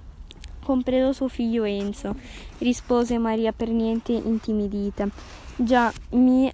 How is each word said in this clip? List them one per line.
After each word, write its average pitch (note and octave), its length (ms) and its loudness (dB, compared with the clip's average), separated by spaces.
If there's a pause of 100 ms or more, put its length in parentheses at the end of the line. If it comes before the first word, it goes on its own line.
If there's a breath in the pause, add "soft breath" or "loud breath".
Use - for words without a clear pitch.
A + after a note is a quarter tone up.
(640)
compreso C4 520 2
suo C4 140 -2
figlio A#3 360 0
Enzo", G3+ 500 -4 (440 loud breath)
rispose A#3+ 580 2
Maria A3+ 360 2
per A3+ 180 -4
niente A3+ 420 0
intimidita. G#3 960 -2 (520 loud breath)
"Già, A#3+ 320 4 (180)
mi B3+ 440 6